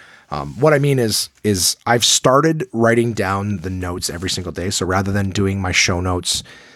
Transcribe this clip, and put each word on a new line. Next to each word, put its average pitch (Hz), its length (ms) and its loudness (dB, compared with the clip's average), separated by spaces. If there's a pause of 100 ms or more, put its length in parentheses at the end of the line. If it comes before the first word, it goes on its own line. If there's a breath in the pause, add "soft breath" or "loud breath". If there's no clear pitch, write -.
(300 loud breath)
Um, 143 300 -8
what 151 140 4
I 143 40 4
mean 139 200 2
is, 113 320 -2 (120)
is 98 340 0 (100)
I've 117 180 2
started 135 680 2
writing 117 400 4
down 98 460 -2
the 87 120 -6
notes 90 400 -6
every 87 200 -4
single 85 220 -6
day. 85 180 -4
So - 140 -2
rather 92 280 0
than 98 180 0
doing 98 300 0
my 92 120 0
show 90 280 0
notes, 90 420 -2 (340 loud breath)